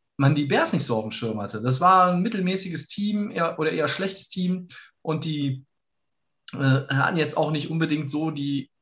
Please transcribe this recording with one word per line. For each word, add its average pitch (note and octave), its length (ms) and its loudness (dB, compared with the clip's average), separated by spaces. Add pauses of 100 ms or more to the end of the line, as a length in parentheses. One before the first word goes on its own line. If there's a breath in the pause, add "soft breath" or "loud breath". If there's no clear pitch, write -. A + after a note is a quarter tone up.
(180)
man C#3 180 6
die D3 80 0
Bears C4+ 280 2
nicht F3+ 120 0
so A#2 120 -2
auf G#2+ 60 -2
dem G#2+ 80 -8
Schirm A2 300 -4
hatte. G2+ 220 -8
Das B2+ 180 0
war F3+ 320 6
ein F3 100 2
mittelmäßiges F#3+ 640 -2
Team, G#3 440 -2
eher, E3 280 -2
oder D#3 140 0
eher D3 160 0
schlechtes G3 400 -4
Team F3+ 400 -2 (320 loud breath)
und D#3 240 -4
die, C#3+ 400 -4 (880)
äh, C3 340 4
hatten D#3+ 300 2
jetzt D3 200 0
auch D3+ 140 2
nicht D#3 200 -2
unbedingt D3+ 400 0
so D#3 200 -2
die, C#3+ 400 -4 (120)